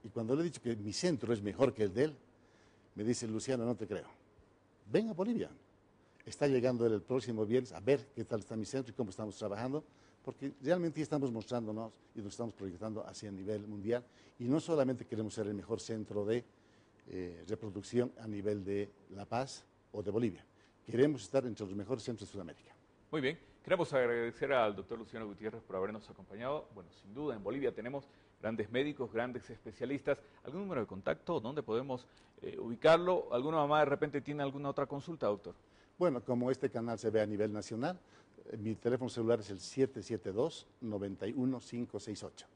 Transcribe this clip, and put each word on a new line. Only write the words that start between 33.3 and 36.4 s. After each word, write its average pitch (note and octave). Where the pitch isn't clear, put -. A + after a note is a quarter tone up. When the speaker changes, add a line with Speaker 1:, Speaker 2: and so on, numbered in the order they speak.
Speaker 2:
¿Alguna C#3+
mamá D3+
de D3
repente C#3+
tiene D3
alguna C#3
otra C#3
consulta, C#3+
doctor? G2+
Speaker 1:
Bueno, D3
como B2